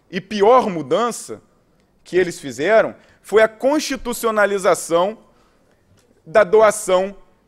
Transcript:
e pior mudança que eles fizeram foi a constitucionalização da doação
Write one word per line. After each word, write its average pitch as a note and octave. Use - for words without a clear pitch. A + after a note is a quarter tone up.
e F#3
pior G#3+
mudança D#3+
que -
eles F3
fizeram D3
foi G#3+
a A3
constitucionalização G#3+
da G3
doação G3